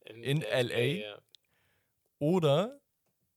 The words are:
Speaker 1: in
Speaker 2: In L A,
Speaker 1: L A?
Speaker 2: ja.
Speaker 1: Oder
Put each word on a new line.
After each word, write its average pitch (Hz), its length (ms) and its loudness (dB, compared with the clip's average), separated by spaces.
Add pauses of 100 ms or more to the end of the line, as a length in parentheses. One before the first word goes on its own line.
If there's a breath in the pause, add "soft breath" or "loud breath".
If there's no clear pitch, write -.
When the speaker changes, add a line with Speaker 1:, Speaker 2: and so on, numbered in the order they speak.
Speaker 1:
in 113 180 -16
Speaker 2:
In 143 180 0
L 127 300 0
A, - 20 -4
Speaker 1:
L - 0 -
A? 117 80 0 (260)
Speaker 2:
ja. 208 140 -16 (1000)
Speaker 1:
Oder 170 600 2 (580)